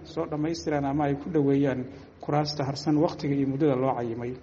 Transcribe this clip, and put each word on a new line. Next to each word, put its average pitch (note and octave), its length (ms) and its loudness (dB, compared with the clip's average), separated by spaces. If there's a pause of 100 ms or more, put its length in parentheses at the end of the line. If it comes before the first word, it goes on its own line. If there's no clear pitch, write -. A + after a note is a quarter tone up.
soo - 220 -6
dhammaystiraan D3+ 600 -2
ama C#3+ 200 0
ay C#3+ 100 2
ku - 140 -8
dhoweeyaan C#3 520 4 (400)
kuraasta D3 420 0
harsan C#3 340 0
waqtiga D3 380 0
iyo C#3 120 2
muddada C#3 280 4
loo C3 200 2
cayimay. A#2+ 360 -4 (120)